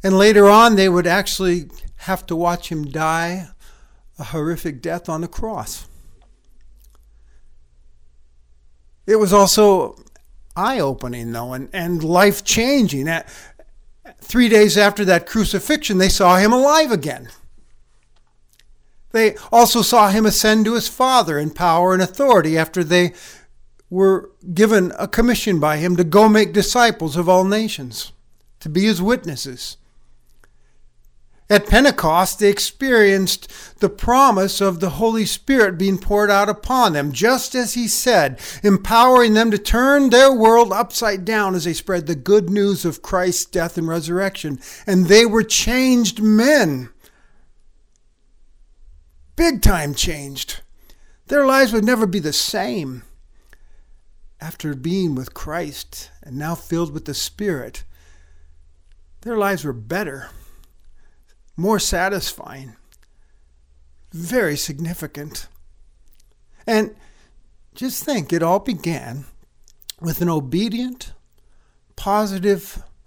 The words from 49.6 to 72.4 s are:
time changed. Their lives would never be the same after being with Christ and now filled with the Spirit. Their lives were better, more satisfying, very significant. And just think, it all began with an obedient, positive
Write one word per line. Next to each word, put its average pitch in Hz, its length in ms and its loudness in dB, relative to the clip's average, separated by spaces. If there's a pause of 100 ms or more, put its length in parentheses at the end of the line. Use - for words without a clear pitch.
time 151 320 2
changed. 139 680 -8 (680)
Their 285 180 2
lives 262 280 2
would 214 120 0
never 226 220 0
be 185 120 -4
the 151 140 -6
same 180 680 -6 (1400)
after 156 360 -12
being 165 400 -4
with 127 180 -10
Christ - 760 -12 (100)
and 131 140 -16
now 151 180 -8
filled 165 400 -6
with 156 120 -14
the 143 80 -10
Spirit. 147 720 -8 (1400)
Their 233 160 -8
lives 196 260 -2
were 147 80 -8
better, 135 580 -10 (1300)
more 202 240 -2
satisfying, 170 960 -8 (1400)
very 170 460 -4
significant. 151 920 -12 (1200)
And 214 260 -2 (800)
just - 300 -10
think, 208 300 -4
it 170 100 -2
all 175 160 0
began 143 680 -8 (760)
with 160 200 -6
an 175 80 -2
obedient, 196 840 -6 (800)
positive 196 880 -4 (240)